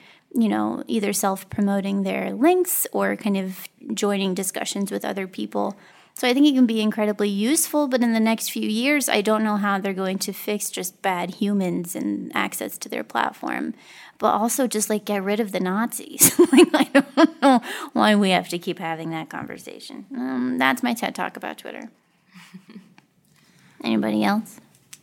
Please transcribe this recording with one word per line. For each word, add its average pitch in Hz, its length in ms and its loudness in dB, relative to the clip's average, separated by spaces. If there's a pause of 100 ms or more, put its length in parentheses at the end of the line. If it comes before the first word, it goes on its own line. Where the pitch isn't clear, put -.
(320)
you 226 160 2
know, - 380 -2
either 202 280 -2
self-promoting 196 920 -2
their 190 300 -4
links 349 600 2
or 202 220 0
kind 196 220 0
of 190 300 -6 (280)
joining 196 400 0
discussions 196 560 -4
with 202 120 -6
other 190 240 -4
people. 208 480 -4 (380)
So - 140 -2
I 247 60 4
think 285 120 6
it 294 80 6
can 262 120 6
be 226 160 2
incredibly 208 480 0
useful, 277 580 0
but 254 140 2
in 233 120 2
the 226 60 2
next 220 320 0
few 220 180 -4
years, 247 400 0
I 208 120 2
don't 220 220 2
know 214 120 0
how 202 240 0
they're 196 140 -2
going 190 260 -2
to 196 140 -6
fix 208 360 -6
just - 320 -10
bad 180 340 -2
humans 180 600 -2
and 104 400 -4
access - 440 -4
to - 100 -12
their - 140 -6
platform, - 680 -4 (460)
but 226 80 2
also 233 400 2
just, 214 220 -2
like, 208 160 -2
get 202 180 -2
rid 202 160 -2
of 214 120 -2
the 185 100 -2
Nazis. - 840 0
<laughs> - 60 0
Like, 320 220 10
I 247 100 4 (320)
don't 320 260 4
know 262 200 6 (320)
why 214 220 6
we 202 160 4
have 180 180 2
to 175 100 -2
keep 170 180 -6
having 165 340 -6
that 160 180 -8
conversation. - 760 -14 (100)
Um, 254 420 -4
that's 262 260 0
my 240 100 0
ted - 220 -6
Talk - 220 -8
about - 200 -10
Twitter. - 320 -16 (880)
<laughs> - 1040 -20
Anybody 220 400 0
else? 208 360 -2 (440)